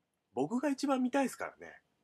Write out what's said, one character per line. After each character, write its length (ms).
僕 260
が 120
一 180
番 120
見 120
た 80
い 60
で 20
す 80
か 100
ら 120
ね。 220